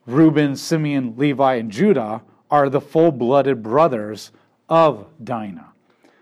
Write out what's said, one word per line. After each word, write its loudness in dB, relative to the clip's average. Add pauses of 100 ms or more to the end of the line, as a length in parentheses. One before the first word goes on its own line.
Reuben, 2
Simeon, -4
Levi, 0
and -4
Judah -2 (280)
are 2
the 0
full-blooded 0
brothers -2 (360)
of 2 (160)
Dinah. -10 (500)